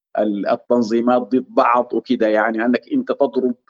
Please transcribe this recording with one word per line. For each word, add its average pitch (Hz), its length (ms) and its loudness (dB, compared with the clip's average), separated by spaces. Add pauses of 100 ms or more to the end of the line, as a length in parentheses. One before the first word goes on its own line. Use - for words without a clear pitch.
(180)
ال-، 104 300 -2
التنظيمات 120 720 0
ضد 127 260 -2
بعض 120 460 2
وكده، 110 340 0
يعني 110 360 0
أنك 123 280 -2
أنت 131 200 -2
تضرب 127 420 0 (160)